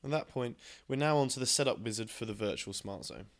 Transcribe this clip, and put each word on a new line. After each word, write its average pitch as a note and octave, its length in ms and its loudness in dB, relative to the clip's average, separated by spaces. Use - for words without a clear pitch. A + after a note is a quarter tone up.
At C#3 60 -6
that D3+ 180 0
point, B2 300 -4
we're C3+ 80 0
now D3+ 200 4
onto C3 220 2
the B2+ 60 0
setup C3+ 340 4
wizard A2 300 -4
for - 160 -6
the A2 80 -2
virtual G2+ 400 -2
smart G2 320 -8
zone. F#2 220 -10